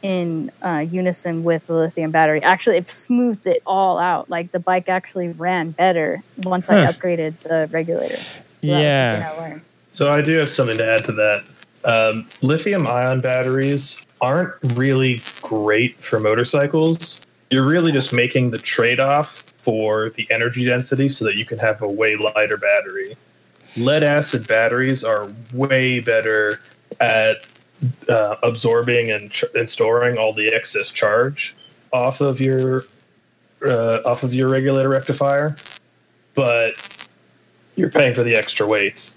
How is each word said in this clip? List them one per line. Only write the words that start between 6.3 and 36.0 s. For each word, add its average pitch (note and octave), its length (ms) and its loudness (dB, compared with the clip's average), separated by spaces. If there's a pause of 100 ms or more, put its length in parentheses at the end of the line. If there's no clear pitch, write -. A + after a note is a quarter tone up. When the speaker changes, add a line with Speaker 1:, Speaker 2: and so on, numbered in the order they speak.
Speaker 1:
once F#3 260 -2
I G3 140 6
Speaker 2:
Huh. E3+ 80 2
Speaker 1:
upgraded E3 500 -4
the D#3+ 300 -2
regulator. - 440 -4 (460)
So D3+ 60 -2
that D3 80 2
was D3+ 60 4
Speaker 2:
Yeah. B2+ 420 2
Speaker 1:
something D#3+ 200 -10
I D#3+ 40 -12
learned. - 120 -14 (300)
Speaker 3:
So C#3+ 220 0
I D3 100 4
do D#3+ 160 2
have D3 100 0
something A#2 300 0
to A2+ 80 0
add A2+ 200 2
to A#2 60 -4
that. G#2+ 320 0 (400)
Um, A2 420 2 (160)
lithium D#3+ 440 0
ion B2+ 340 0
batteries C3 800 -2 (200)
aren't D3+ 320 0 (220)
really C3 480 0 (200)
great G#2+ 580 0
for - 200 -2
motorcycles. C#3+ 1000 0 (300)
You're C3 180 4
really E3 240 2
just C3+ 200 0
making B2 380 2
the A2 80 -6
trade-off C3+ 840 0 (140)
for A2 520 0
the - 200 -8
energy A#2+ 340 0
density B2 440 0
so C#3 160 -2
that G#2 120 0
you A2 80 -4
can A2 140 -8
have A2 240 0
a G#2 60 -2
way G#2+ 280 0
lighter G#2+ 400 0
battery. G2+ 600 -2 (600)
Lead C#3 260 2
acid D3 460 0
batteries A#2+ 560 0
are G#2 240 -2 (240)
way B2+ 480 0
better A2 600 0 (400)
at, A2 460 2 (640)
uh, G#2+ 340 2
absorbing A#2 680 2
and G#2 200 -6
ch-, - 140 -4 (100)
and A#2 160 0
storing A#2+ 480 2
all A2 140 2
the G#2+ 160 -2
excess A2 420 -2
charge A#2+ 640 0 (380)
off B2+ 280 0
of C3+ 200 0
your, C3 440 0 (800)
uh, A2+ 400 2
off B2 200 0
of B2 100 -2
your B2+ 140 2
regulator C3+ 400 2
rectifier, C#3 680 0 (800)